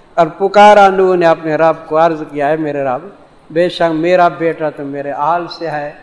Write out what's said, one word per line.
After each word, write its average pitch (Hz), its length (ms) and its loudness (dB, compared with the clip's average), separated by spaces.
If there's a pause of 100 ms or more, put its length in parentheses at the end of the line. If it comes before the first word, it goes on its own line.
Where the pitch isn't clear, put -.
(140)
اور 170 120 2
پکارا 202 600 6
نوح 190 280 2
نے 175 100 2
اپنے 160 300 -2
رب 160 320 0
کو، 156 100 -2
عرض 160 320 0
کیا، 147 180 -4
"ہے 156 80 0
میرے 143 280 -4
رب، 131 180 -4 (480)
بے 170 180 0
شک 170 260 -2
میرا 175 340 2
بیٹا 160 420 -4
تو 147 140 -12
میرے 139 260 -10
اہل 165 360 -4 (120)
سے 165 120 -8
ہے 147 220 -8 (100)